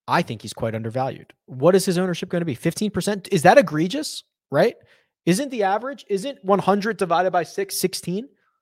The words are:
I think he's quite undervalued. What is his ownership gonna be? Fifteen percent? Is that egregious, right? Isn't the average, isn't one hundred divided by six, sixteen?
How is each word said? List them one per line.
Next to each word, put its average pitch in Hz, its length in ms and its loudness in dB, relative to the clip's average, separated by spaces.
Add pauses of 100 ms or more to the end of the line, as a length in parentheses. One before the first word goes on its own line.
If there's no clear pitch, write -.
I 147 140 0
think 117 200 -8
he's 107 120 -12
quite 113 220 -4
undervalued. 113 580 -6 (120)
What 160 300 4
is 185 100 2
his 175 120 0
ownership 180 320 -4
gonna 170 160 -2
be? 135 100 -4
Fifteen 196 360 -2
percent? 196 400 -4
Is 160 120 2
that 196 140 8
egregious, 185 680 0 (280)
right? 170 240 2 (500)
Isn't 226 240 2
the 233 140 -2
average, 220 460 -2
isn't 208 340 -4
one 190 160 4
hundred 196 380 0
divided 180 340 2
by 175 120 2
six, 196 320 -6
sixteen? 190 520 -4 (340)